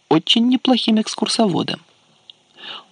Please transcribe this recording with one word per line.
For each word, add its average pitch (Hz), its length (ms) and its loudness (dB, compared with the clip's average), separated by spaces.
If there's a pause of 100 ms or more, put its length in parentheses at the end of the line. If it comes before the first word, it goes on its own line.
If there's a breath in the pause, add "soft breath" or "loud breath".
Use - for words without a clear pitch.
очень 226 380 2
неплохим 233 520 2
экскурсоводом. - 800 -2 (1120 loud breath)